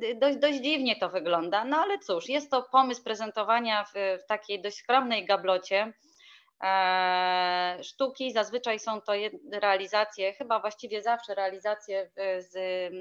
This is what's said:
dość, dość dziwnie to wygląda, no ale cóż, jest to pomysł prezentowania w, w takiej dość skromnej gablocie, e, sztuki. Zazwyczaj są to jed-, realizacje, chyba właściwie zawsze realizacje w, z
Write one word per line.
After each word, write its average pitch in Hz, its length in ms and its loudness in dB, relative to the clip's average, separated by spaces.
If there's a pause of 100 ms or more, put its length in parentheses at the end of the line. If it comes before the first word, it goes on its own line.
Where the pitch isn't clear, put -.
(140)
dość, 269 220 2
dość 285 220 2
dziwnie 262 380 0
to 180 120 -2
wygląda, 175 560 0
no 277 120 -2
ale 392 220 0
cóż, 175 300 -4
jest 285 220 -2
to 254 120 2
pomysł 254 420 2
prezentowania 220 800 0
w, - 80 -16 (320)
w - 40 -20
takiej 208 340 -4
dość 208 140 -6
skromnej 240 480 2
gablocie, 190 680 2 (720)
e, 185 1200 2
sztuki. 262 500 -4
Zazwyczaj 220 460 0
są 214 220 -6
to 208 120 -4
jed-, 208 260 -4 (140)
realizacje, 202 800 0
chyba 233 280 -2
właściwie 214 420 -6
zawsze 233 320 -2
realizacje 196 840 -4
w, 190 260 -4
z 185 480 -6 (100)